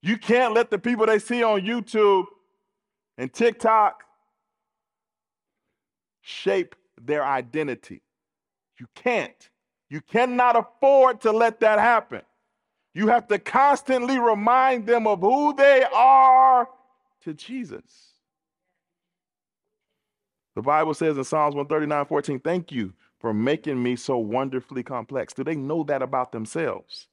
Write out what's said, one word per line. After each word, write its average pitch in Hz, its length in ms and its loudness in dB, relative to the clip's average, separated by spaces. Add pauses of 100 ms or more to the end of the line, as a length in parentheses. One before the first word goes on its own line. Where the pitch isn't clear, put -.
You 208 160 -4
can't 240 360 0
let 233 160 0
the 202 100 -4
people 220 260 -2
they 220 140 2
see 240 240 -4
on 214 180 0
YouTube 202 680 0 (880)
and 127 160 -10
TikTok 220 720 0 (2250)
shape - 560 -6 (240)
their 143 240 -4
identity. 135 800 -8 (760)
You 123 160 -20
can't. 214 540 -6 (400)
You 151 100 -12
cannot 247 560 0
afford 262 680 4
to 220 120 0
let 226 260 0
that 214 180 4
happen. 214 440 0 (720)
You 208 140 -2
have 226 200 2
to 208 100 0
constantly 262 800 0
remind 240 680 0
them 233 220 0
of 202 120 0
who 277 360 2
they 277 280 6
are 262 840 4 (520)
to 160 120 -12
Jesus. - 800 -16 (2500)
The 104 60 -10
Bible 151 320 0
says 151 240 -2
in 135 60 -6
Psalms 147 320 -2
one 143 120 -6
thirty-nine 151 380 -4
fourteen, 143 340 -6
"Thank 170 320 -6
you 107 220 -8 (260)
for 113 140 -6
making 135 480 -4
me 123 140 -2
so 127 220 -6
wonderfully 127 680 -6
complex." 123 500 -10
Do 135 100 -10
they 160 120 -6
know 151 300 -6
that 139 160 -4
about 127 300 -6
themselves? - 800 -10